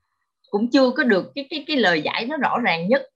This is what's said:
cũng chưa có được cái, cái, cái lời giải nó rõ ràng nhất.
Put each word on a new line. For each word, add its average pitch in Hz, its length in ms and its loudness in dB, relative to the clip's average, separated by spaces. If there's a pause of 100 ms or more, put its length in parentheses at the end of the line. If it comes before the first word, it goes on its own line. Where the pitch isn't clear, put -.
(500)
cũng 226 200 0
chưa 262 200 4
có 262 140 -2
được 202 300 2
cái, 277 160 -10
cái, 302 160 -8
cái 311 100 -4
lời 175 260 2
giải 208 240 -6
nó 302 100 -6
rõ 214 280 -2
ràng 170 240 -2
nhất. 269 140 2 (120)